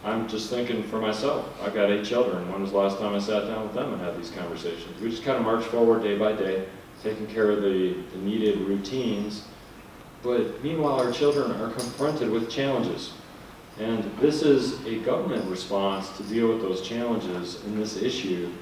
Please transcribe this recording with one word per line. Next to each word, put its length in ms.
I'm 240
just 220
thinking 340
for 160
myself. 460
I've 120
got 160
eight 140
children. 480
When 100
was 80
the 80
last 200
time 160
I 40
sat 280
down 180
with 100
them 180
and 80
had 160
these 140
conversations? 720
We 100
just 140
kinda 160
march 240
forward 380
day 140
by 160
day, 340
taking 240
care 240
of 120
the, 320
the 60
needed 420
routines. 840
But 400
meanwhile, 380
our 120
children 380
are 100
confronted 600
with 200
challenges. 600
And 220
this 220
is 440
a 120
government 500
response 680
to 80
deal 240
with 120
those 220
challenges 840
in 140
this 240
issue. 600